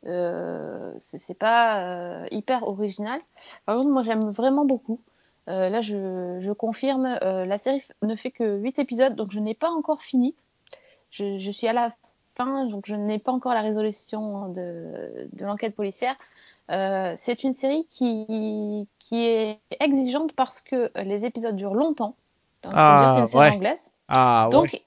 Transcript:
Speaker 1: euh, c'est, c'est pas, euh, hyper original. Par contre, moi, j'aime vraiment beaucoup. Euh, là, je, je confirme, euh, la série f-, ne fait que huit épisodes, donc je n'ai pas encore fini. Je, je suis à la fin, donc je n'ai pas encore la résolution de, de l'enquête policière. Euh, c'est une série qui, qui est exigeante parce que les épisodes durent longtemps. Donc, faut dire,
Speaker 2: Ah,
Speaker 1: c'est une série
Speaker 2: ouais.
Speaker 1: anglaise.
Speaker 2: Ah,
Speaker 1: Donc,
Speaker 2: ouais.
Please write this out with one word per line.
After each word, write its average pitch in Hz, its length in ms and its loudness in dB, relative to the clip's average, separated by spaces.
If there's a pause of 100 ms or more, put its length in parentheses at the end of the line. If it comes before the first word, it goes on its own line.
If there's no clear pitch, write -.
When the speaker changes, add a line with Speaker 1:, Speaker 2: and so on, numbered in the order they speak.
Speaker 1:
euh, 175 920 -6
c'est, - 200 -16
c'est 185 200 -14
pas, 226 460 2
euh, 175 480 -8
hyper 226 360 -2
original. 208 520 -4 (460)
Par 220 120 0
contre, 269 120 2
moi, 269 120 4
j'aime 220 300 0
vraiment 269 340 2
beaucoup. 247 340 0 (480)
Euh, 185 220 0
là, 220 120 0
je, 185 580 -4
je 190 120 -4
confirme, 254 720 -2
euh, 190 220 -2
la 196 120 -2
série 269 220 0
f-, - 120 -16 (100)
ne 214 140 -2
fait 254 160 -8
que 208 260 -2
huit 233 220 -4
épisodes, 254 360 2
donc 208 160 -6
je 208 80 -6
n'ai 214 160 -2
pas 320 140 -2
encore 311 320 -4
fini. 254 340 0 (760)
Je, 196 300 -6
je 196 120 -6
suis 226 160 -4
à 226 60 0
la 240 160 0 (460)
fin, 269 300 -2
donc 202 200 -6
je 208 80 -6
n'ai 208 240 -2
pas 214 140 -4
encore 254 240 0
la 220 60 2
résolution 214 880 -4
de, 165 840 -10
de 190 120 -10
l'enquête 208 300 -4
policière. 214 400 -4 (540)
Euh, 190 480 -2
c'est - 260 -4
une 269 100 0
série 285 360 -2
qui, 214 1000 -4 (120)
qui 233 260 -2
est 220 340 0 (200)
exigeante 277 540 2
parce - 280 -2
que 247 300 -2 (120)
les 202 220 -2
épisodes 226 300 -4
durent 196 180 -6
longtemps. 254 400 0 (480)
Donc, - 120 -10
faut - 40 2
dire, - 0 -
Speaker 2:
Ah, 147 320 10
Speaker 1:
c'est 127 120 8
une 117 40 6
série 139 240 8
Speaker 2:
ouais. 131 60 2
Speaker 1:
anglaise. 208 340 -2 (180)
Speaker 2:
Ah, 120 440 6
Speaker 1:
Donc, 320 220 4
Speaker 2:
ouais. - 140 -12